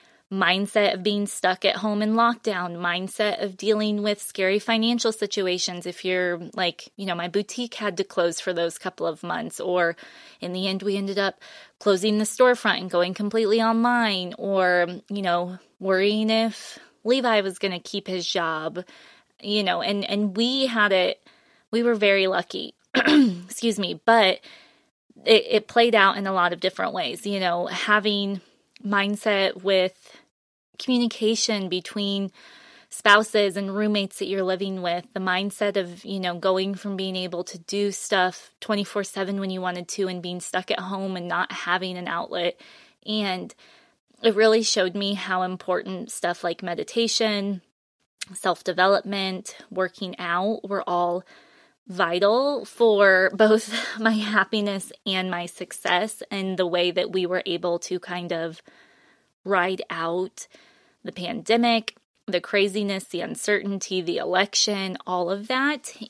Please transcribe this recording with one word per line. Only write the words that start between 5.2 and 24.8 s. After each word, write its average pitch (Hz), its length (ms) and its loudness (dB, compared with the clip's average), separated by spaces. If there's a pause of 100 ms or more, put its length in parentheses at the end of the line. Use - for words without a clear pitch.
If 180 180 -8
you're 180 340 0 (140)
like, 180 420 -4
you 196 100 -10
know, 180 100 -4
my 170 120 -4
boutique 208 480 -4
had 196 220 -4
to 196 60 0
close 170 360 -2
for 185 140 -4
those 170 240 -2
couple 175 300 -6
of 165 160 -6
months, 160 360 -6
or 175 360 0 (440)
in 180 140 -8
the 185 140 -4
end, 190 160 -4
we 196 140 -2
ended 196 200 -4
up 196 240 0 (380)
closing 208 400 4
the 214 60 2
storefront 247 540 4
and 180 120 -8
going 180 240 2
completely 214 460 2
online, 226 760 2
or, 180 500 2 (220)
you 202 140 -4
know, 180 340 0 (220)
worrying 202 500 2
if 220 480 -2 (260)
Levi 233 380 2
was 190 160 -4
gonna 185 220 -4
keep - 280 -8
his 185 200 -4
job, 165 560 -2 (580)
you 208 220 0
know, 180 180 0
and, 202 240 -2
and 202 320 0
we 262 300 2
had 214 240 4
it, 185 340 2 (460)
we 233 100 2
were 233 140 4
very 196 320 4
lucky, 185 560 -4
<clears throat> - 100 -12
excuse 226 880 4
me, 175 260 -4
but 190 360 6 (840)